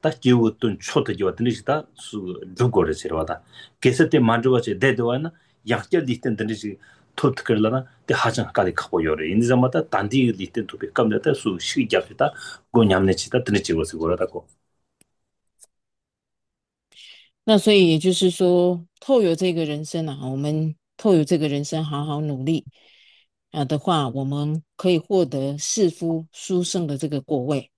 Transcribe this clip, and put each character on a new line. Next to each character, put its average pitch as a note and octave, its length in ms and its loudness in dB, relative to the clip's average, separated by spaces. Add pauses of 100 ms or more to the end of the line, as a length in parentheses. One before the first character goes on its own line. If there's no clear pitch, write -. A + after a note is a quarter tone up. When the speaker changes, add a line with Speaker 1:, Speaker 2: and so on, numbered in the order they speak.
Speaker 1:
다 D#3 100 0
기후 B2 360 2
어떤 G#2+ 320 -2
초도 - 360 -2
기후 F#2 200 -2
든지 A#2 300 -4
다 D3+ 220 -4 (100)
수, - 420 -12 (200)
누구를 G2 340 2
제로와다. D#2 500 -6 (380)
그래서 E3+ 280 4
때 D#3+ 100 4
만져봐지 A#2 600 2
대도와나 C3 540 0 (360)
약절 A#2+ 360 -2
리텐 A#2+ 320 -4
든지 A2 180 -4
지금 G#2 220 -10 (400)
토픽 - 280 -2
그러려나? A2 420 0 (200)
때 A#2 80 0
하장까지 G#2+ 600 -2
가보여래. D#2+ 560 -2
이제 A#2 240 2
뭐, B2+ 160 4
다 D#3 180 -2
단디 A2+ 440 0
리텐 G#2 340 -6
토픽 - 260 -10
갑자기 G#2+ 300 2
다 D3+ 100 2
수, G2 260 -2
시기 A#2+ 300 -2
잡히다. G#2+ 420 0 (400)
그 A#2 140 6
냠내치다 F#2+ 580 2
든지 G2+ 200 0
지고서 E2 340 -2
그러다고. F2 500 -4 (3000)
Speaker 2:
那 A3 120 4
所 G#3 160 4
以 F#3+ 180 8
也 D#3 80 4
就 F#3 140 2
是 F#3 160 2
说， F3 560 2 (160)
透 C4+ 200 2
过 F3 140 2
这 F3+ 200 0
个 E3 100 -2
人 D3+ 200 -6
生 D#3+ 240 -6
啊， C3+ 200 -8
我 C3+ 80 -4
们 D3+ 380 -2 (220)
透 G#3 160 2
过 D#3+ 120 6
这 D#3+ 140 2
个 D3+ 100 0
人 C#3+ 160 -2
生 D#3 200 -4
好 D3 200 -6
好 D3+ 160 -4
努 D3 220 -4
力， D3+ 220 0 (880)
啊， C#3+ 120 -2
的 C#3+ 140 -2
话， D3 300 0
我 C3 160 -6
们 D3 380 -4 (140)
可 F#3 140 0
以 F3 80 4
获 F3+ 260 2
得 C#3 320 -4
士 F#3 320 0
夫 E3 440 -4
殊 F3+ 320 -2
胜 F3 240 -4
的 C#3+ 100 -4
这 D3+ 100 -4
个 C#3+ 120 -4
果 C3+ 240 -4
位。 C3+ 340 -4